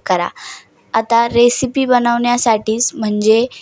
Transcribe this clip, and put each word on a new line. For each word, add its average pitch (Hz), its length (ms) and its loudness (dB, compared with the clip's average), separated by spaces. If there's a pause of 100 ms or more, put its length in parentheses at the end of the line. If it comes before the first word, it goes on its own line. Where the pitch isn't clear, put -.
करा. 175 220 0 (680)
आता 233 340 2
रेसिपी 240 560 0
बनवण्यासाठीच 240 1080 0
म्हणजे 214 460 0 (220)